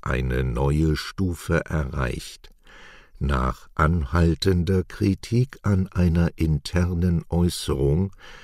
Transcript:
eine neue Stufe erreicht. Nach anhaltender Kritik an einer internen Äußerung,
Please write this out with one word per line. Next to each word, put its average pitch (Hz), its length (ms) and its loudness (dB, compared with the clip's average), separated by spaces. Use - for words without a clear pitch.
eine 64 420 -2
neue 71 520 2
Stufe 85 720 -4
erreicht. 69 840 -6
Nach 65 560 -2
anhaltender 85 1080 2
Kritik - 760 -2
an 95 260 2
einer 85 480 2
internen 85 920 0
Äußerung, 82 840 0